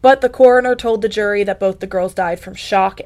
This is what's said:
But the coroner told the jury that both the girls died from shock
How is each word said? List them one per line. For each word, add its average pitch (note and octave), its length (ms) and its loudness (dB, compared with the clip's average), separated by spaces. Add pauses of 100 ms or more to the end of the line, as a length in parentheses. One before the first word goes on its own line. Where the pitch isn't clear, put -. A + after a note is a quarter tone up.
But C4+ 180 4
the B3 80 0
coroner B3 480 4
told A3+ 260 -4
the A3 60 -2
jury G#3 340 -2
that G3 160 -4
both F#3+ 220 -2
the G3 60 -8
girls F#3 280 -4
died F3 240 -4
from F#3+ 160 -18
shock F#3+ 520 -2